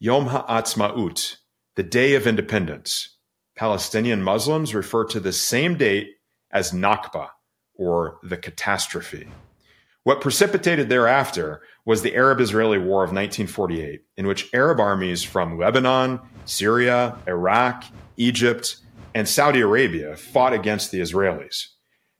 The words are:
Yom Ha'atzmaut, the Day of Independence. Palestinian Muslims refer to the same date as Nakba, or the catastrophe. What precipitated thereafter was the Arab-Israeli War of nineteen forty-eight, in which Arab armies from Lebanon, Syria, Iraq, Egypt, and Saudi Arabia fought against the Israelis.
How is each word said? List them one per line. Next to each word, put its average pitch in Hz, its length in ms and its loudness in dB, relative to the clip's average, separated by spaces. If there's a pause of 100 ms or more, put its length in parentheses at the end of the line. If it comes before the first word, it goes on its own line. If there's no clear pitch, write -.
Yom 123 260 2
Ha'atzmaut, 110 1080 -2 (400)
the 95 80 -2
Day 123 320 2
of 135 100 0
Independence. 101 920 -2 (400)
Palestinian 110 640 -2
Muslims 113 500 0
refer 110 300 -2
to 110 160 -6
the 92 140 -4
same 151 420 0
date 104 360 0 (400)
as 98 200 0
Nakba, 92 560 -2 (460)
or 85 500 -2
the 90 140 -8
catastrophe. - 920 -6 (760)
What 139 180 2
precipitated 170 640 2
thereafter 117 760 2 (200)
was 110 180 2
the - 140 -2
Arab-Israeli 113 640 4
War 95 260 2
of 87 80 -2
nineteen 101 340 -2
forty-eight, 82 600 -6 (100)
in 95 100 -6
which 98 280 -4
Arab 135 260 4
armies 92 420 0
from 85 380 -4
Lebanon, 127 640 2 (240)
Syria, 120 720 0 (100)
Iraq, 104 560 0 (320)
Egypt, 120 640 0 (360)
and 107 140 -2
Saudi 143 320 4
Arabia 101 560 2
fought 127 380 0
against 104 380 -2
the 92 100 -4
Israelis. 85 720 -4 (480)